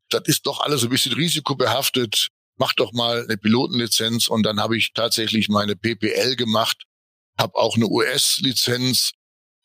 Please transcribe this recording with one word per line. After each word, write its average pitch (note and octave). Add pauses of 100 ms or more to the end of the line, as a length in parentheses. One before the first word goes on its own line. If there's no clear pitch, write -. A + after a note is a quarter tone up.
das A#2
ist -
doch C#3
alles C#3
ein A#2+
bisschen B2+
risikobehaftet. C3+ (280)
Mach C3
doch A2+
mal A#2+
eine A2
Pilotenlizenz." A#2
Und A2+
dann G#2
habe A2
ich -
tatsächlich A2
meine G#2
P A2+
P G#2+
L B2
gemacht, A2 (520)
habe A2+
auch A2
eine A2+
U-S-Lizenz, B2 (540)